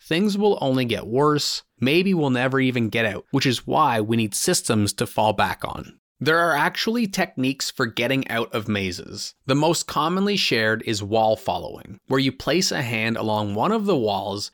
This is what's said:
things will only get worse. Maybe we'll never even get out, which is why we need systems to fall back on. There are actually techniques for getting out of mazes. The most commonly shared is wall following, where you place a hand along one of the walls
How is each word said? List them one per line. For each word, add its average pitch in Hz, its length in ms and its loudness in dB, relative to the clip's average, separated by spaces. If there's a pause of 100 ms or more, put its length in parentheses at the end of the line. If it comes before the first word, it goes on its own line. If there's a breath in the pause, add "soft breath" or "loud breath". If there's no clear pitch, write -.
things 196 360 0
will 202 220 2
only 131 240 2
get 113 240 -2
worse. 143 560 0 (160)
Maybe 175 340 2
we'll 147 180 2
never 127 280 2
even 123 300 2
get 113 160 0
out, 98 260 -4
which 139 140 2
is 127 200 0
why 127 360 2
we 110 160 0
need 107 180 0
systems 113 600 2
to - 120 -2
fall 107 240 2
back 98 320 -2
on. - 340 -10 (200)
There 156 220 2
are 170 160 2
actually 202 520 0
techniques 139 640 -2
for - 160 -2
getting 120 440 -2
out 113 260 -4
of 110 140 -4
mazes. 98 640 -6 (120)
The 131 60 0
most 151 320 2
commonly 185 520 0
shared 113 480 0
is 104 180 -2
wall 110 320 2
following, - 720 -8
where 135 140 2
you 135 100 2
place 175 400 0
a 170 100 -2
hand 113 360 -2
along 107 360 -2
one 131 200 0
of 220 120 -2
the 190 120 2
walls 101 560 -2